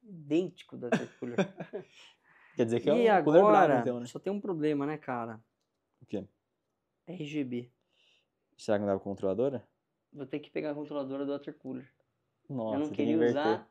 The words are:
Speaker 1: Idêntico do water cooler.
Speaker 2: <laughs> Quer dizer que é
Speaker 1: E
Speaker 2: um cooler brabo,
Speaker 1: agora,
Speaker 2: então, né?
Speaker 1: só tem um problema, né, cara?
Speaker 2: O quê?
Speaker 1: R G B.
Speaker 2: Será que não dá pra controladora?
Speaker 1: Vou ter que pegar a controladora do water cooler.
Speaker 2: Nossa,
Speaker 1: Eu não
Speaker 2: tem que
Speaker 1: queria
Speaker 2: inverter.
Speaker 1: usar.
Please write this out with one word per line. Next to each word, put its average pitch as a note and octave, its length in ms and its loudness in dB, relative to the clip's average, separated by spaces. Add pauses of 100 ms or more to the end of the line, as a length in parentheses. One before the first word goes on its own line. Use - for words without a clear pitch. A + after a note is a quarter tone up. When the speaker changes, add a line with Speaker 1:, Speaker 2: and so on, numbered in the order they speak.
Speaker 1:
Idêntico E3 760 -4
do B2+ 120 -8
water B2+ 200 0 (100)
cooler. A#2+ 180 -8
Speaker 2:
<laughs> F#3+ 480 -6 (680)
Quer B2 100 2
dizer A#2 160 0
que - 80 0
é F#3+ 40 6
Speaker 1:
E A3 260 6
Speaker 2:
um D#3 40 0
cooler D3+ 200 8
brabo, G#3 140 8
Speaker 1:
agora, D3+ 220 6
Speaker 2:
então, A#2+ 200 -2
né? A#2+ 60 -10
Speaker 1:
só C#3+ 140 -14
tem - 120 -6
um G3+ 100 -4
problema, D3+ 440 -2
né, D3+ 120 -4
cara? A#2 420 -8 (600)
Speaker 2:
O B2+ 40 -20
quê? G2 180 -8 (840)
Speaker 1:
R E3 180 -10
G D3 180 -6
B. B2 260 -8 (880)
Speaker 2:
Será G#2+ 200 -2
que G2+ 40 0
não G2+ 100 -2
dá G2 40 2
pra F#2+ 80 -6
controladora? G2+ 600 -2 (500)
Speaker 1:
Vou C#3+ 120 -12
ter D3 140 -8
que D3 120 -20
pegar D3+ 200 -6
a C#3+ 40 -8
controladora C#3+ 500 -8
do C#3 60 -4
water C#3+ 260 -8
cooler. C3 320 -14 (600)
Speaker 2:
Nossa, A#2 260 -4
Speaker 1:
Eu C#3 40 0
não D3+ 80 0
Speaker 2:
tem - 20 -6
que - 80 -10
Speaker 1:
queria A#2 160 0
Speaker 2:
inverter. A#2 280 2
Speaker 1:
usar. A2 300 0